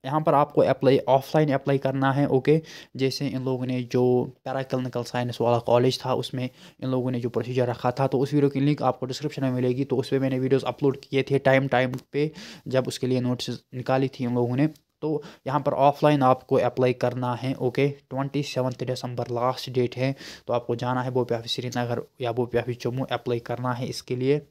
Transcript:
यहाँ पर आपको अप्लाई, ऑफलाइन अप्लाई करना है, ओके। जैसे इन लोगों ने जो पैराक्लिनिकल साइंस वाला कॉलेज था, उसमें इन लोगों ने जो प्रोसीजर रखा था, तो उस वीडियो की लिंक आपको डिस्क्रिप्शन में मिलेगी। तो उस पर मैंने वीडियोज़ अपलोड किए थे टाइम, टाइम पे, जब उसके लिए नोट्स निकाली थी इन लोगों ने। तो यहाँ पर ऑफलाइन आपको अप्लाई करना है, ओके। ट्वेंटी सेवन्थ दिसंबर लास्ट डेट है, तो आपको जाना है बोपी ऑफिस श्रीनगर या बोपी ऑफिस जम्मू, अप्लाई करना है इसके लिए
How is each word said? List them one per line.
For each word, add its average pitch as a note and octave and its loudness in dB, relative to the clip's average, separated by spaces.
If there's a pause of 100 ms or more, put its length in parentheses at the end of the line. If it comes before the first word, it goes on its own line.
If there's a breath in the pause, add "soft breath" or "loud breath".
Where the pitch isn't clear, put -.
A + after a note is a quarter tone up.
यहाँ C#3+ -2
पर D#3 2
आपको C#3+ 4
अप्लाई, C3+ 4
ऑफलाइन C#3 2
अप्लाई C#3 0
करना C3+ 0
है, C#3 2
ओके। C#3+ 4 (360 loud breath)
जैसे C3 -2
इन B2+ -6
लोगों B2+ -2
ने B2+ -4
जो B2 2 (420)
पैराक्लिनिकल C3 -4
साइंस B2 -4
वाला A#2 4
कॉलेज A#2+ 4
था, B2+ 0
उसमें B2+ -4 (340 loud breath)
इन B2+ -4
लोगों B2+ -2
ने B2 -4
जो A#2+ -4
प्रोसीजर A#2+ 0
रखा A#2+ -2
था, C3+ 0
तो C3 0
उस C3+ 0
वीडियो C#3+ 4
की C#3 -4
लिंक C#3+ 2
आपको B2+ 0
डिस्क्रिप्शन C3+ -6
में C3 0
मिलेगी। B2+ 0
तो C3 -2
उस B2 -2
पर C3+ 0
मैंने C3 0
वीडियोज़ C3 2
अपलोड C3 0
किए C3+ -2
थे C3+ 0
टाइम, C3+ 4
टाइम B2+ 2 (180)
पे, D3 0 (380 loud breath)
जब C3 0
उसके B2+ -6
लिए B2+ 0
नोट्स B2 -4 (100)
निकाली C3 0
थी C3 -6
इन A#2+ -2
लोगों B2 0
ने। D3 4 (340)
तो D3+ -4 (360 loud breath)
यहाँ C3+ -2
पर C#3 0
ऑफलाइन C#3+ 4
आपको C3 4
अप्लाई B2 2
करना B2 -2
है, C3 -4
ओके। C3+ 0
ट्वेंटी C#3 -6
सेवन्थ B2+ -4
दिसंबर B2 -6
लास्ट B2 -2
डेट B2 0
है, C3+ 0 (320 loud breath)
तो - -2
आपको A#2+ -2
जाना B2 -2
है B2+ -4
बोपी A#2+ 0
ऑफिस A2+ -6
श्रीनगर A#2+ -4 (180)
या A#2+ -2
बोपी A#2 -2
ऑफिस A#2+ -4
जम्मू, B2+ -4
अप्लाई B2 -4
करना B2 -4
है A#2+ -6
इसके A2 -8
लिए C3+ 0 (120)